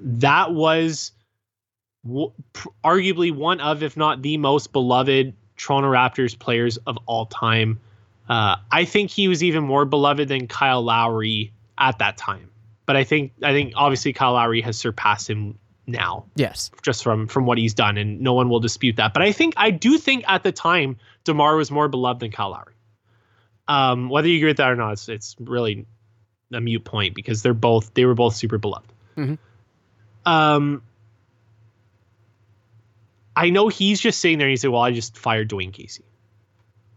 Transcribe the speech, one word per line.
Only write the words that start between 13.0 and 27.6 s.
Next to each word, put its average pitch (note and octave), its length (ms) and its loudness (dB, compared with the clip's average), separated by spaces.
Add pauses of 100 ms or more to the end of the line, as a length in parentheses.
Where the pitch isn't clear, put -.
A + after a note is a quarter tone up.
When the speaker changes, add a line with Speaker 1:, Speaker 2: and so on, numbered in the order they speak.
Speaker 1:
think, C#3+ 300 -2 (100)
I C#3+ 80 2
think C#3 240 0
obviously C#3 380 0
Kyle B2+ 200 2
Lowry A#2 280 2
has A2 160 -6
surpassed G#2+ 520 -2
him G#2 280 -6 (320)
now. F#2+ 360 -6 (100)
Speaker 2:
Yes. - 340 -4 (120)
Speaker 1:
Just B2 220 -4
from, A2 240 0
from C3 180 0
what A#2+ 120 4
he's A2+ 160 0
done, G#2 240 0
and G#2 220 -4
no C3 140 0
one B2 160 2
will A#2+ 100 2
dispute A2+ 380 -2
that. G#2+ 160 2
But D#3 100 2
I G#3 80 2
think, D#4+ 240 0
I A3 160 2
do A3+ 260 2
think C4+ 300 -2
at G3 160 0
the F#3 80 0
time, D#3 460 -2 (260)
DeMar D3+ 320 2
was D3 160 0
more D3 160 0
beloved B2 320 -2
than A2+ 120 -8
Kyle G2 200 -8
Lowry. - 220 -18 (960)
Um, B2+ 400 0
whether D3+ 180 0
you E3+ 100 2
agree D#3 120 2
with D3 80 0
that C3+ 120 2
or B2 60 2
not, A2 180 -4
it's, G2+ 160 -12
it's G#2+ 300 -12
really A#2 460 -4 (680)
a A#2+ 60 -6
moot A2+ 240 -4
point G2 320 -4
because G#2+ 260 -6
they're B2 120 2
both, A2+ 400 0